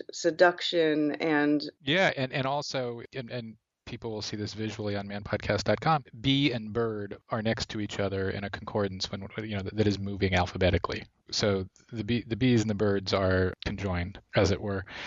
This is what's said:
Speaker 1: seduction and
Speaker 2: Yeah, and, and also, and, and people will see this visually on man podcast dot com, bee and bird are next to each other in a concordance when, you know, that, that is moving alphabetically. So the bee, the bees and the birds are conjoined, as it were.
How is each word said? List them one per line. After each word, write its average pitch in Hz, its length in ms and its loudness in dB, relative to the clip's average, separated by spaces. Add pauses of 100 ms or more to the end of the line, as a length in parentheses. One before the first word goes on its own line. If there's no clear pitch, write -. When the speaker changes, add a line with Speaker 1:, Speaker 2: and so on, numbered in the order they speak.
(120)
Speaker 1:
seduction 160 1040 2
and 147 520 2 (140)
Speaker 2:
Yeah, 156 340 2
and, 131 160 -2
and 135 140 0
also, 131 560 -4 (100)
and, 127 160 -8
and 113 280 -10 (280)
people 117 280 -8
will 107 100 -6
see - 140 -6
this 104 180 -4
visually 107 420 -4
on 101 120 -6
man 101 140 -8
podcast 104 420 0
dot 107 160 2
com, 156 240 2 (160)
bee 139 320 4
and 110 200 -6
bird 107 460 -2 (100)
are 113 140 -2
next 113 260 0
to 107 120 -4
each - 180 -4
other 98 320 0
in 101 140 -4
a 98 40 -6
concordance 98 640 -4
when, 98 160 -8 (160)
you 107 140 -4
know, 95 60 -2
that, 98 140 -6
that 107 100 4
is 98 120 4
moving 98 360 0
alphabetically. 90 720 2 (260)
So 98 360 0 (260)
the 110 120 -6
bee, 117 220 -2
the 110 100 -4
bees 120 260 4
and 110 80 0
the 104 40 0
birds 101 380 0
are 92 400 4 (140)
conjoined, 92 520 -4 (180)
as 98 140 6
it 98 100 0
were. 98 240 -4 (220)